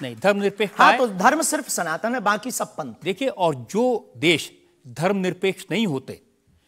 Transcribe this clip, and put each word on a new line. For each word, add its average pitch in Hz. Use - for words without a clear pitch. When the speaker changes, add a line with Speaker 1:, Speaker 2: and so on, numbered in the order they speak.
Speaker 1:
नहीं, 120
धर्मनिरपेक्ष 202
Speaker 2:
हाँ, 294
Speaker 1:
कहा 254
है। 208
Speaker 2:
तो 185
धर्म 277
सिर्फ 285
सनातन 175
है, 233
बाकी 208
सब -
पंथ। 127
Speaker 1:
देखिए, 190
और 165
जो 208
देश 147
धर्मनिरपेक्ष 180
नहीं 208
होते, 110